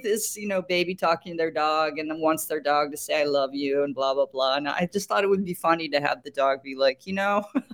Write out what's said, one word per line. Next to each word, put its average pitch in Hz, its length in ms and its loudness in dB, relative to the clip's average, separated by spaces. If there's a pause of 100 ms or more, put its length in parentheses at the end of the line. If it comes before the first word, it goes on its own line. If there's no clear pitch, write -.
is, 214 320 -2
you 208 120 -8
know, 190 140 0
baby 180 340 0
talking 170 420 0
their 160 140 0
dog 156 480 0
and 156 220 -6
wants 156 240 2
their 156 140 -4
dog 147 320 2
to 147 60 -10
say, 151 240 -2
"I 147 40 2
love 139 280 0
you," 143 300 0
and 143 100 -2
blah, 135 200 0
blah, 139 120 2
blah. 131 300 0
And 143 120 -2
I 175 240 -2
just 196 160 -4
thought 208 160 2
it 196 60 2
would 196 160 2
be 180 80 -6
funny 165 360 0
to 143 100 2
have 143 240 0
the 143 80 -14
dog 135 320 0
be 135 120 -10
like, 131 300 2
"You 190 80 -6
know, 202 300 0 (300)